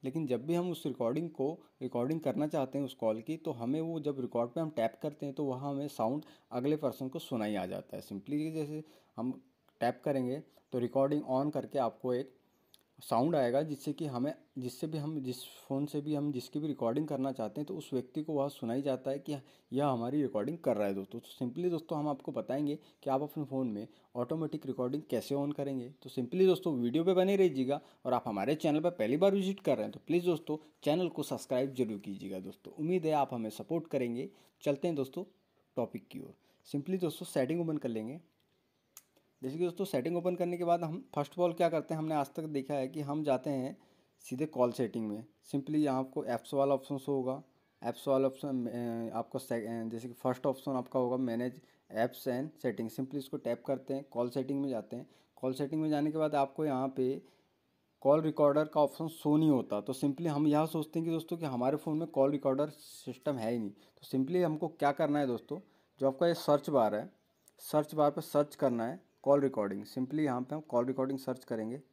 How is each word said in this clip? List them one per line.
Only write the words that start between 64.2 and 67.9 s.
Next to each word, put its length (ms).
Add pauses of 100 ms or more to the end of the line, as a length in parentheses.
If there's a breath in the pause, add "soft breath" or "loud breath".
हमको 240
क्या 240
करना 280
है 80
दोस्तों, 320 (400 soft breath)
जो 80
आपका 200
ये 60
सर्च 360
बार 260
है, 160 (480)
सर्च 360